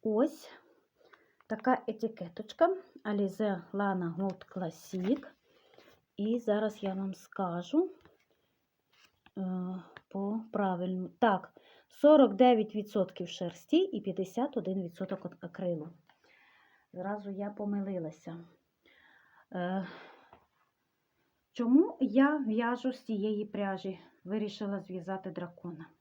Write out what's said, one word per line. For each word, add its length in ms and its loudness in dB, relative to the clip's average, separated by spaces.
Ось 480 0
така 400 0
етикеточка 880 -2
Alize 580 0
Lana 420 0
Gold 400 -6
Classic. 720 -4
І 220 0
зараз 440 -2
я 100 -4
вам 200 -6
скажу, 800 -2
е, 460 -6
по 340 -6
правильному. 580 -2
Так, 340 2
сорок 460 8
дев'ять 420 6
відсотків 540 -2
шерсті 480 -2
і 240 2
п'ятдесят 560 -4
один 260 -4
відсоток 580 -8
акрилу. 480 -6
Зразу 360 -8
я 200 -6
помилилася. 880 -6
Е, 360 -4
чому 480 4
я 360 4
в'яжу 540 0
з 120 -10
цієї 420 -2
пряжі? 540 -4
Вирішила 560 -4
зв'язати 520 -8
дракона. 540 -10